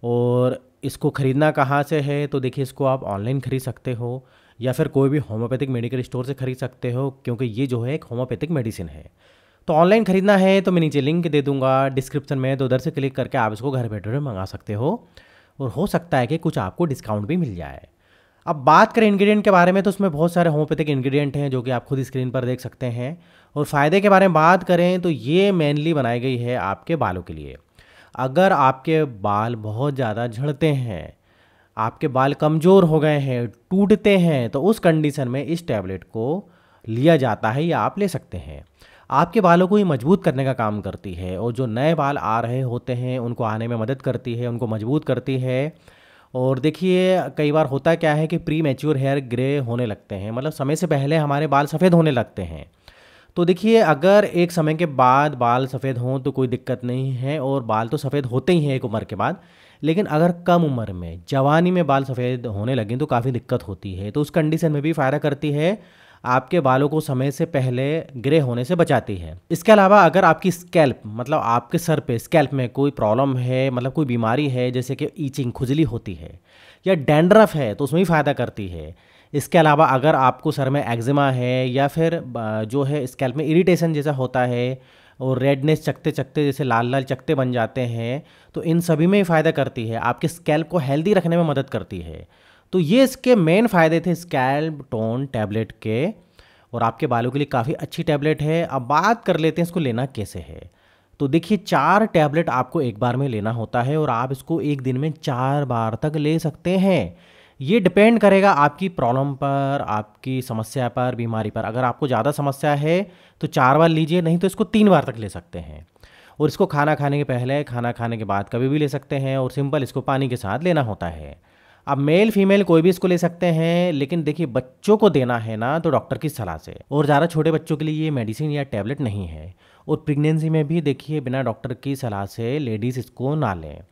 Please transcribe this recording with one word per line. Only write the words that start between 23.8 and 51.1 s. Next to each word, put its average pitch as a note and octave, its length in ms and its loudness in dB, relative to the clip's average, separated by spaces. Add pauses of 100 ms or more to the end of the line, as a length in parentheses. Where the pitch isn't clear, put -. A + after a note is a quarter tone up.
के G3+ 80 4
बारे G3 180 8
में F3+ 60 4
बात E3+ 300 6
करें F3+ 380 2
तो F3+ 80 -2
ये D#3+ 420 0
mainly D3+ 420 0
बनाई A#2+ 260 0
गई B2+ 180 -2
है A#2+ 180 -4
आपके G2 400 -4
बालों F#2+ 260 -2
के E2 120 -12
लिए। C#2+ 220 -14 (600)
अगर C#3 360 2
आपके C#3+ 520 2 (180)
बाल G#2 360 0
बहुत A2 380 -4
ज़्यादा A#2+ 320 -4
झड़ते C#3 400 -4
हैं, A2 460 -4 (640)
आपके A2+ 300 -4
बाल C3 260 0
कमज़ोर D#3+ 500 4
हो D#3 160 4
गए D3+ 200 2
हैं, B2 280 -2 (220)
टूटते G3+ 480 4
हैं, D3+ 320 2
तो - 120 -4
उस G3+ 180 2
कंडीशन D3+ 480 0
में C3 180 -4
इस E3+ 220 -6
टैबलेट F#2+ 380 -4
को C#3 440 -6 (380)
लिया C3+ 300 4
जाता A2+ 340 0
है C#3 140 -2
या D#3+ 140 0
आप G#2+ 200 -2
ले G3+ 80 0
सकते - 300 -8
हैं। D2 260 -14 (460)
आपके E3+ 320 2
बालों F3+ 260 6
को G#3 100 2
ये G#3 60 4
मजबूत E3 400 2
करने C3+ 220 0
का C3 100 0
काम G#2+ 260 -2
करती F#2 320 -10
है F2+ 260 -8
और A#2 120 -4
जो B2+ 160 -4
नए C3 280 0
बाल C#3+ 220 -2
आ G#2+ 220 0
रहे A#2+ 220 -2
होते B2 340 -4
हैं B2+ 240 -4
उनको A#2+ 240 -4
आने A2 240 -4
में A#2+ 100 -4
मदद A2+ 240 -4
करती A#2 340 -6
है, A#2+ 120 -4
उनको A#2 200 -4
मजबूत A2 380 -2
करती C3 340 -2
है। B2+ 340 -2 (600)
और C3 260 0
देखिए, F3+ 640 2 (160)
कई D3+ 140 0
बार D#3 140 4
होता C#3 300 0
क्या D#3+ 180 0
है D#3 140 0
कि E3 120 -2
प्रीमैच्योर D3+ 580 -2
हेयर C3+ 240 0
ग्रे C3 380 -2
होने A#2+ 260 -2
लगते G#2 300 -8
हैं, G2 160 -8
मतलब C3 200 -6
समय C#3+ 240 -2
से E3+ 120 -2
पहले D3 300 0